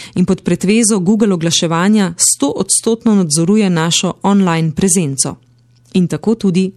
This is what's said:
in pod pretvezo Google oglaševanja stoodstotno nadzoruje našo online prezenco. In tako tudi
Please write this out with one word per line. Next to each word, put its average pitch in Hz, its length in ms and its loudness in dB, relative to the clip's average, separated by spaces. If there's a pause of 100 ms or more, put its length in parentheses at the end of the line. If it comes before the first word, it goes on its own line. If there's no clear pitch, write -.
(160)
in 180 100 2
pod 185 160 -2
pretvezo 202 580 0
Google 202 340 2
oglaševanja 170 840 0
stoodstotno - 960 -2
nadzoruje 185 540 2
našo 170 520 -2
online 175 500 2
prezenco. 151 640 -2 (580)
In 180 140 2
tako 208 280 -2
tudi 190 420 0